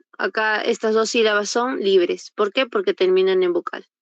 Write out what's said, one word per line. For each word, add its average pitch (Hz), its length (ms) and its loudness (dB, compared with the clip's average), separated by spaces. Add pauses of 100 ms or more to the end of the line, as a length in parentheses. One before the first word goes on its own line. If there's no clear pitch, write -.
(180)
Acá 214 440 -2
estas 220 320 -2
dos 220 160 0
sílabas 208 400 0
son 247 300 -2
libres. 185 560 0
¿Por 202 180 -2
qué? 262 140 0
Porque 202 260 -2
terminan 185 500 2
en 180 100 0
vocal. - 340 -6 (140)